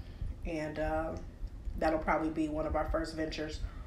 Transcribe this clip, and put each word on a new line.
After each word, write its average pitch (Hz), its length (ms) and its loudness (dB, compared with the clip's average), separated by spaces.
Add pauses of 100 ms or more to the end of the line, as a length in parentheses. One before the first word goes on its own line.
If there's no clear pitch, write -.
(460)
And, 151 320 -2
uh, 156 340 0 (640)
that'll 320 200 4
probably 160 320 4
be 156 180 2
one 151 180 2
of - 100 2
our 151 140 2
first 160 260 2
ventures 156 440 -2 (260)